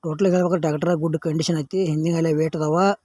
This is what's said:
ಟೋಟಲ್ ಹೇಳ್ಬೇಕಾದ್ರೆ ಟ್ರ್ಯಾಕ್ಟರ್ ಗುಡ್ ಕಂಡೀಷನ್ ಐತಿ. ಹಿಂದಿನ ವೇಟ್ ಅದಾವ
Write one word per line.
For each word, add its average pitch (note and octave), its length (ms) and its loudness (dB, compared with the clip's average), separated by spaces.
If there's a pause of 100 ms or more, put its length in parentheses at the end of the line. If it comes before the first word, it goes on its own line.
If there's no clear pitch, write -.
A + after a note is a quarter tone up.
ಟೋಟಲ್ D#3+ 240 -2
ಹೇಳ್ಬೇಕಾದ್ರೆ F3+ 340 2
ಟ್ರ್ಯಾಕ್ಟರ್ D#3+ 360 0
ಗುಡ್ D#3 220 -2
ಕಂಡೀಷನ್ D#3+ 400 -2
ಐತಿ. F#3 260 -2
ಹಿಂದಿನ E3 420 0 (100)
ವೇಟ್ D#3+ 200 -2
ಅದಾವ D#3 240 0 (240)